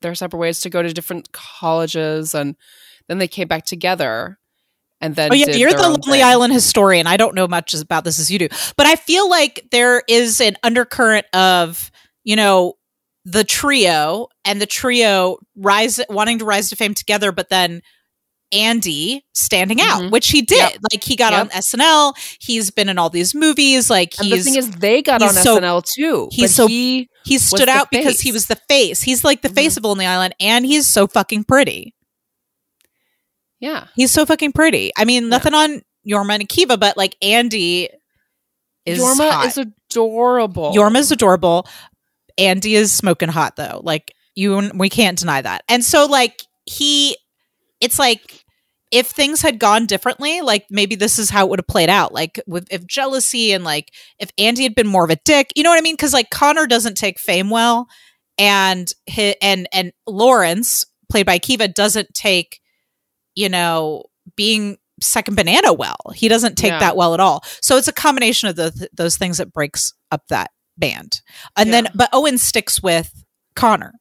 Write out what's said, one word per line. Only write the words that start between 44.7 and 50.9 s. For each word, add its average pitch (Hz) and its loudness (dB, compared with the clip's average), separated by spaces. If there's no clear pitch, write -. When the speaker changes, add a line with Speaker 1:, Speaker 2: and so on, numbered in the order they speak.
Speaker 2:
we 190 -2
can't 190 0
deny 147 -2
that. 92 -8
And 240 0
so, 294 4
like, 262 0
he, 285 -2
it's 240 -2
like, 240 -2
if 240 0
things 294 -2
had 233 0
gone 220 2
differently, 269 -4
like, 220 -2
maybe 202 -2